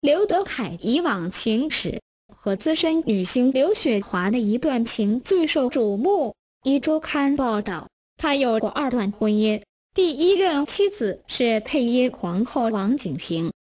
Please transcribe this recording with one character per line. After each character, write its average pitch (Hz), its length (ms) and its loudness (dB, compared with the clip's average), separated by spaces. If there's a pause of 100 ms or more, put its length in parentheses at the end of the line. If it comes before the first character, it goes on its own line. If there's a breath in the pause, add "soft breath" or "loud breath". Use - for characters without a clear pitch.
刘 311 240 4
德 381 200 0
凯 190 360 -6
以 247 200 0
往 202 300 -2
情 233 380 0
史 - 320 -4 (280)
和 - 260 -4
资 311 200 0
深 330 320 0
女 196 180 0
星 247 260 2
刘 277 240 2
雪 226 260 0
华 190 300 -2
的 247 80 0
一 214 180 0
段 247 280 0
情 220 360 0
最 349 260 2
受 285 220 0
瞩 220 280 0
目。 294 380 0 (280)
一 277 160 2
周 311 220 0
刊 285 360 0
报 233 240 0
道， 185 280 -8 (280)
他 285 200 0
有 247 220 2
过 220 120 0
二 277 200 -2
段 240 220 0
婚 214 200 0
姻， 214 280 2 (340)
第 349 180 2
一 330 240 4
任 330 300 2
妻 392 220 2
子 220 380 -4
是 226 340 0
配 254 240 -2
音 247 260 2
皇 190 340 -2
后 247 240 -2
王 214 280 0
景 170 180 -4
萍 165 460 -4